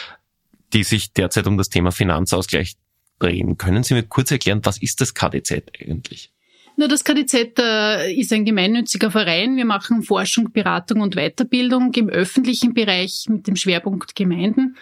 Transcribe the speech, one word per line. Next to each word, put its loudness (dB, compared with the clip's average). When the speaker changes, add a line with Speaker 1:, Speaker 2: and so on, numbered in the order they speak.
Speaker 1:
die 4
sich -2
derzeit 0
um 2
das 0
Thema 0
Finanzausgleich -2
drehen. -2
Können 2
Sie 0
mir 2
kurz -2
erklären, 0
was -2
ist -2
das -2
K 0
D -4
Z -6
eigentlich? -10
Speaker 2:
Na, 2
das 2
K 2
D 2
Z, 0
äh, 2
ist 0
ein 2
gemeinnütziger 2
Verein. 2
Wir 0
machen 0
Forschung, 0
Beratung 0
und 0
Weiterbildung 0
im 2
öffentlichen 0
Bereich 0
mit -2
dem 0
Schwerpunkt -2
Gemeinden. 0